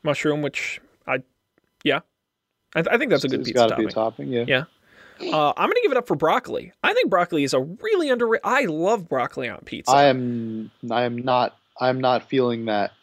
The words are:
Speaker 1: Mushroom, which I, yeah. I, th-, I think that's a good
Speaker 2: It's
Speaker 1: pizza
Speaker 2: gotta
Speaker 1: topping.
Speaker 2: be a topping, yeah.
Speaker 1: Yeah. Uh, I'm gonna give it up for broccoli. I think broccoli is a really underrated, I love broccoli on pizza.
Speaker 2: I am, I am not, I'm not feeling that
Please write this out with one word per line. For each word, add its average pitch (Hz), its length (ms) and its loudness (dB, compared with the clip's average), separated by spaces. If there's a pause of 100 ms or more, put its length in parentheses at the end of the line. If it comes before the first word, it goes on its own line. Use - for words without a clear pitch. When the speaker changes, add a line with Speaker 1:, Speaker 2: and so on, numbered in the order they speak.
Speaker 1:
Mushroom, 151 380 0
which - 380 -6 (280)
I, 131 100 -2 (640)
yeah. 143 180 0 (760)
I, 165 60 0
th-, - 120 0
I 233 40 2
think 262 120 0
that's 151 140 2
a 143 40 -2
good 131 140 -2
Speaker 2:
It's - 80 -6
Speaker 1:
pizza 117 180 4
Speaker 2:
gotta - 40 4
Speaker 1:
topping. 110 140 0
Speaker 2:
be 101 40 -4
a - 40 -10
topping, 113 360 -4
yeah. 120 180 -2
Speaker 1:
Yeah. 135 160 2 (720)
Uh, 151 220 2
I'm 196 140 0
gonna 480 140 2
give 339 80 2
it 254 60 0
up 240 100 -2
for 180 80 0
broccoli. - 560 -2 (120)
I 381 100 2
think 466 160 2
broccoli 175 340 0
is 135 100 -2
a 135 60 2
really 302 500 -2
underrated, 240 340 0
I 247 220 0
love 175 420 0
broccoli 131 420 -4
on 95 160 -12
pizza. - 260 -2
Speaker 2:
I 143 140 8
am, 117 640 0 (180)
I 117 140 0
am 120 140 -4
not, 123 380 0 (240)
I'm 127 220 0
not 127 280 0
feeling 120 360 0
that 104 260 -2 (120)